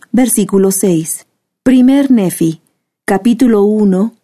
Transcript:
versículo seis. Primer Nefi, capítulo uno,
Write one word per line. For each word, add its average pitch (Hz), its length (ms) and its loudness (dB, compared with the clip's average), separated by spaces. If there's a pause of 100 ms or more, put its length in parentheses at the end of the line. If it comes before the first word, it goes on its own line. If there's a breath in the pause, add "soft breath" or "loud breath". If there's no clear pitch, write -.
(100)
versículo 202 600 0
seis. 175 560 -4 (360)
Primer 262 480 2
Nefi, 175 520 -2 (420)
capítulo 220 580 0
uno, 208 600 0